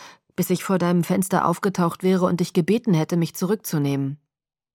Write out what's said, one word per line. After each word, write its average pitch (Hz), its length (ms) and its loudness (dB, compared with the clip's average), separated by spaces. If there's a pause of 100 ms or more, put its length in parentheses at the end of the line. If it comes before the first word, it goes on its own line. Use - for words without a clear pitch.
(360)
bis 175 140 -2
ich 180 140 0
vor 190 140 0
deinem 175 260 2
Fenster 185 420 0
aufgetaucht 175 580 -2
wäre 185 220 2
und 175 160 0
dich 175 120 -4
gebeten 196 400 2
hätte, 156 240 0
mich 170 160 -2
zurückzunehmen. 143 840 -2 (560)